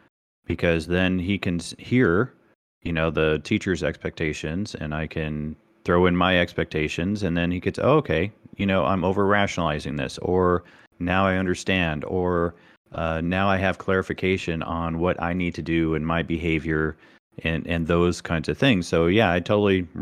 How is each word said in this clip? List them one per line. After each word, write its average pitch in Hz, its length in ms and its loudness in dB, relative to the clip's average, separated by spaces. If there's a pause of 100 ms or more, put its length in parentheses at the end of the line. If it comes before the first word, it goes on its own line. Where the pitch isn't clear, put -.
(540)
because 82 340 0
then 92 320 0
he 92 180 -2
can 87 220 -2
s-, - 180 -12
hear, 120 540 2 (500)
you 87 100 -4
know, 80 180 0
the 78 340 2
teacher's 98 400 -2
expectations, 80 880 -6
and 76 200 -6
I 78 120 -4
can 78 480 -6 (300)
throw 90 220 6
in 87 100 4
my 90 240 6
expectations, 87 840 -2
and 85 140 0
then 87 160 0
he 90 80 -4
gets, - 180 -4
"Oh, 131 240 4
okay, 85 300 -2 (240)
you 101 100 -2
know, 95 180 2
I'm 90 200 0
over 98 220 2
rationalizing 85 720 0
this," 67 220 -6
or, 90 460 2 (340)
"Now 92 260 0
I 92 120 2
understand," 90 680 0
or, 90 500 0 (380)
uh, 82 300 -4
"Now 92 260 0
I 95 100 2
have 92 200 0
clarification 92 840 -2
on 82 360 -4
what 87 240 0
I 85 120 -2
need 87 200 -2
to 85 80 -8
do 80 320 0
in 76 100 -2
my 82 180 0
behavior," 80 720 -2 (480)
and, 80 240 -2
and 82 180 -2
those 87 340 2
kinds 80 280 -4
of 80 100 -2
things. 117 300 2
So, 82 180 2
yeah, 98 260 4
I 87 80 2
totally 98 440 2 (180)